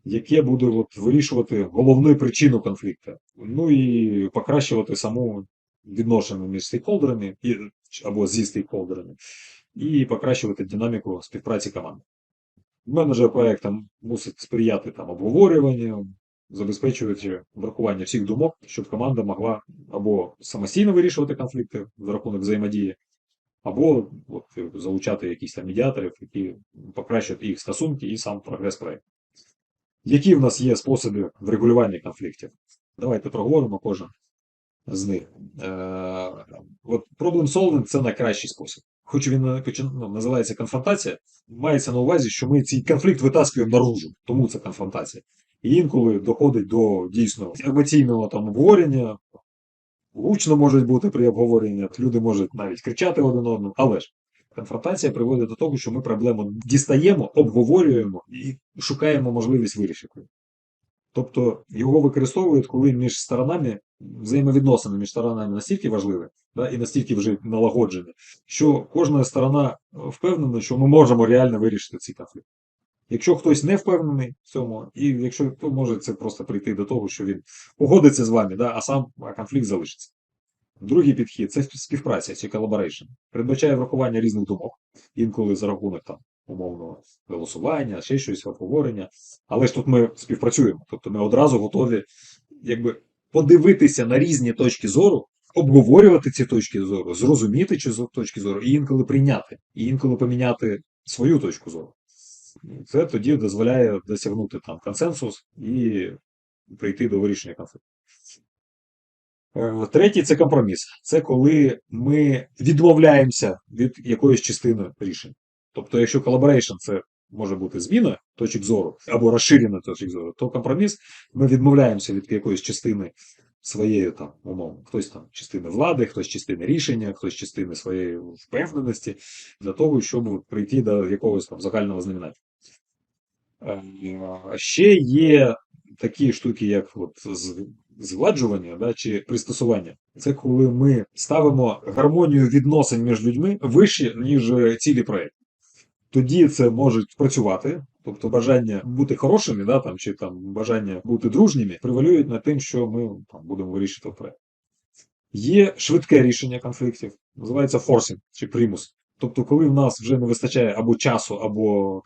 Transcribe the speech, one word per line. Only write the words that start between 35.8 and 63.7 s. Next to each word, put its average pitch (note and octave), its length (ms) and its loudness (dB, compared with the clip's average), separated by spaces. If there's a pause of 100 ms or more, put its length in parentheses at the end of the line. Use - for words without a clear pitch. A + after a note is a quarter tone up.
от A2+ 240 -6 (120)
problem E3 280 0
solving — D#3 380 2
це C#3 160 -2
найкращий A#2 480 -2
спосіб. - 340 -16 (200)
Хоч C3+ 240 -2
він, C3 180 2
е, C3 160 -2
почин-, C3 320 -8
ну, A#2+ 160 -10
називається A2+ 460 -2
конфронтація, B2+ 600 -4 (300)
мається C3 440 -2
на B2 80 -2
увазі, C3+ 300 0
що B2+ 200 -6
ми C#3+ 140 4
цей C3+ 180 -2
конфлікт D3+ 400 2
витаскуємо B2+ 500 2
наружу, A#2 380 2 (160)
тому B2+ 220 0
це - 120 -10
конфронтація. G#2 640 -10 (380)
І B2 140 2
інколи B2 440 2
доходить A2+ 480 0
до G2+ 440 0
дійсно G#2+ 420 -2 (120)
емоційного C#3 640 2
там G#2 200 -6
обговорення, C3+ 720 4 (960)
гучно D#3 440 2
може C#3 220 6
бути B2+ 300 2
при A#2+ 180 2
обговоренні, A2 600 2 (120)
люди A#2 200 0
можуть G#2 340 -2
навіть G2 280 -10
кричати D3+ 400 -2
один B2 260 0
одному, G2+ 300 -4
але A#2+ 220 2
ж - 140 -14 (420)
конфронтація A#2+ 560 -4
приводить A#2 380 -2
до A2+ 60 -12
того, D3 220 -2
що A#2+ 140 -8
ми B2+ 100 -6
проблему G#2+ 500 -2 (140)
дістаємо, C#3 720 2
обговорюємо A#2+ 960 2
і C3 280 -12 (220)
шукаємо C#3 520 -2
можливість A#2 460 0
вирішити. - 440 -8 (920)
Тобто B2 560 -2
його C3+ 320 2
використовують, C#3+ 640 2
коли C3 260 2
між B2 260 -2
сторонами, B2+ 600 -4 (200)